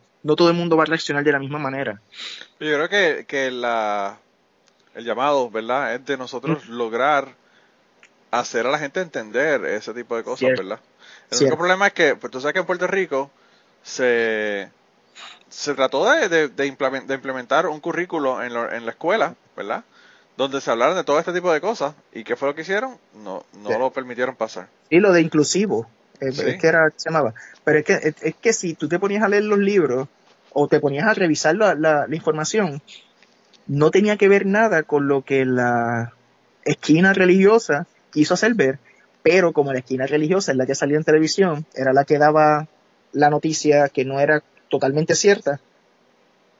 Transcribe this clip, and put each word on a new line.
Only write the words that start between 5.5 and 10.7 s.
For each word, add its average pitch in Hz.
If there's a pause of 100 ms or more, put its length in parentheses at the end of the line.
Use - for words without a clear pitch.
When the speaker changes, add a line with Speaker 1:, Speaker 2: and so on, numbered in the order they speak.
Speaker 2:
es 131
de 139
nosotros 131
Speaker 1:
Mm. 113
Speaker 2:
lograr 123 (1040)
hacer 120
a 131
la 151
gente 151
entender 131
ese 107
tipo 117
de 113
cosas, 123
Speaker 1:
Cierto. 127
Speaker 2:
¿verdad? 98 (500)